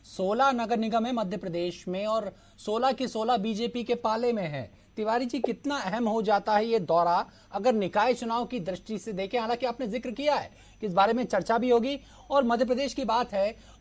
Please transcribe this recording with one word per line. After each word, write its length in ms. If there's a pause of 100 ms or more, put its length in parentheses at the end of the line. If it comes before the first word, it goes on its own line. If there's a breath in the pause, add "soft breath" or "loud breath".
सोलह 480
नगर 260
निगम 280
है 80
मध्य 240
प्रदेश 500
में 180
और 260 (260 soft breath)
सोलह 340
के 160
सोलह 300
बीजेपी 460
के 120
पाले 380
में 140
है। 240 (240 soft breath)
तिवारी 300
जी 140
कितना 360
अहम 320
हो 140
जाता 320
है 120
ये 140
दौरा 500 (220 soft breath)
अगर 220
निकाय 400
चुनाव 320
की 140
दृष्टि 380
से 160
देखें? 260
हालांकि 260
आपने 220
जिक्र 240
किया 240
है 160 (300 soft breath)
कि 60
इस 60
बारे 200
में 120
चर्चा 320
भी 120
होगी 300 (320 soft breath)
और 120
मध्य 220
प्रदेश 280
की 120
बात 260
है 260 (240 soft breath)